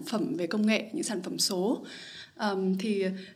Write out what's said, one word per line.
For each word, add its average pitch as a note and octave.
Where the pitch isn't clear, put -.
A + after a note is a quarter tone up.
phẩm E3+
về F3
công G#3+
nghệ, A3
những F3
sản F#3
phẩm F3+
số. G3
Ờm, F#3+
thì G3